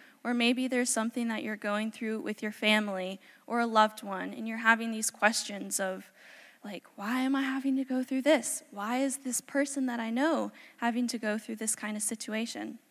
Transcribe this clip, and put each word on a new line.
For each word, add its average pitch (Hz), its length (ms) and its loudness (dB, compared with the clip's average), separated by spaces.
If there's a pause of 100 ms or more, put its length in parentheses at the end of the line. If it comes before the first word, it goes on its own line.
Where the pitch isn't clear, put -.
(240)
or 240 100 -2
maybe 240 320 4
there's 247 240 0
something 233 380 0
that 220 160 -4
you're 214 120 -4
going 214 360 -2
through 220 280 -4
with 214 220 -6
your 214 100 -4
family 202 680 2 (260)
or 240 140 0
a 233 60 2
loved 214 360 4
one, 190 320 -6
and 220 140 -6
you're 226 100 -6
having 226 320 4
these 220 200 -2
questions 202 680 0
of, 190 320 -4 (540)
like, 208 200 -10 (120)
"Why 226 240 -2
am 262 160 2
I 269 60 2
having 269 340 0
to 269 80 0
go 254 180 0
through 262 200 -2
this? 277 500 2
Why 208 240 -2
is 269 220 0
this 247 220 -4
person 285 460 0
that 240 140 -2
I 226 100 -4
know 240 400 2 (280)
having 240 300 0
to 233 100 -4
go 214 200 -2
through 220 180 -8
this 220 200 -2
kind 214 200 -6
of 214 60 -6
situation?" 226 800 -6 (100)